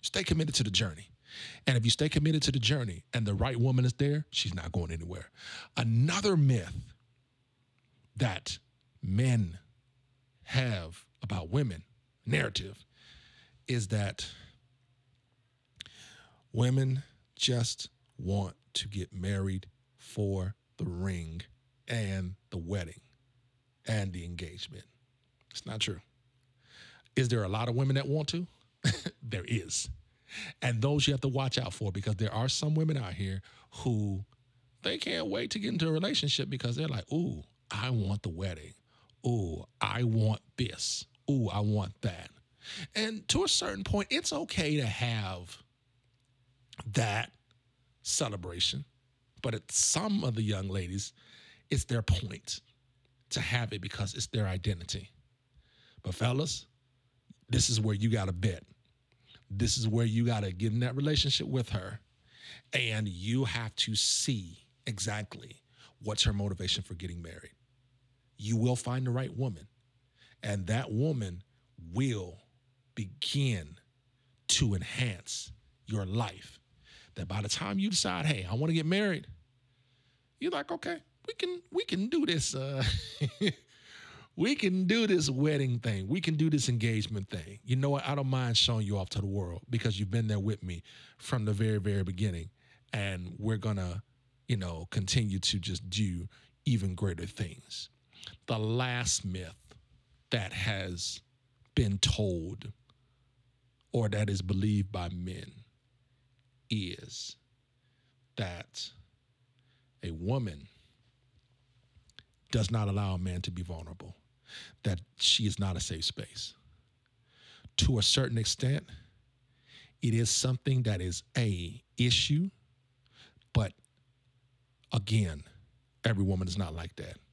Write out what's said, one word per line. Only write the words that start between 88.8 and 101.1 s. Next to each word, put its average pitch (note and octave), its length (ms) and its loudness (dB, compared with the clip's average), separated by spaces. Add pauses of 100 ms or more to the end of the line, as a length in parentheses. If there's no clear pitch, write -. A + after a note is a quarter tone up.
you G2+ 120 0
off F#2 120 -2
to - 100 -4
the G2 80 0
world F#2 420 -2
because A2 300 0
you've G2 120 -2
been A2+ 160 0
there G#2+ 120 0
with G2+ 240 -2
me F2 200 -8 (340)
from A2+ 280 -2
the G#2+ 80 2
very, G#2+ 260 2
very G2 240 0
beginning. F2+ 460 -2 (440)
And F#2 440 -4
we're G#2+ 200 0
gonna, G2 460 -2 (440)
you A#2+ 100 0
know, F2 340 -6
continue G2 480 2
to G2 200 0
just F#2 300 -4
do F2+ 380 -2 (380)
even G2 300 2
greater F2 300 -2
things." - 640 -10 (560)
The A2+ 140 -2
last A#2+ 640 0
myth F2+ 500 -8 (540)
that F#2 240 -2
has F#2+ 680 -4 (540)